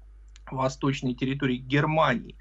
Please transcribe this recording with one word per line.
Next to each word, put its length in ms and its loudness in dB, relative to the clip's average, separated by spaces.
восточные 640 -2
территории 400 0
Германии. 840 2